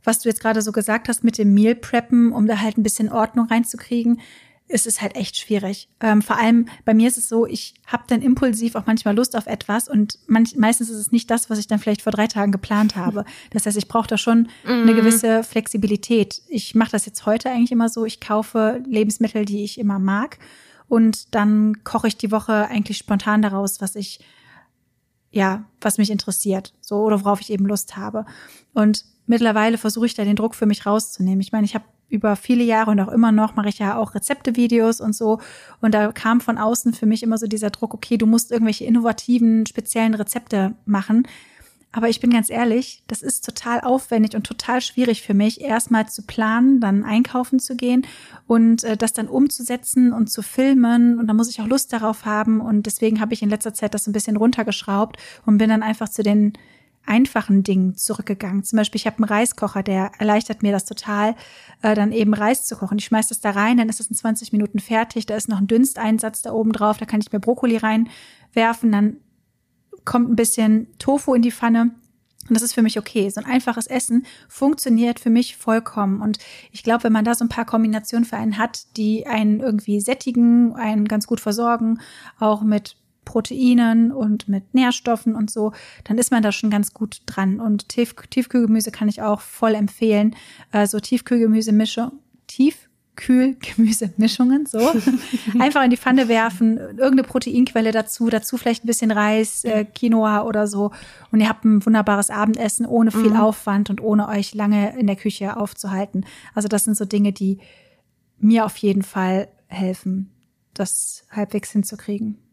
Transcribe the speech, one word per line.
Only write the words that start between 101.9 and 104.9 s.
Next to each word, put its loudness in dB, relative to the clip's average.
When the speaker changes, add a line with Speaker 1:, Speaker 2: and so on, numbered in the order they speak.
Speaker 1:
Abendessen -2
ohne 2
viel 4
Speaker 2:
Mhm. 2
Speaker 1:
Aufwand 0
und -4
ohne 0
euch -4
lange 0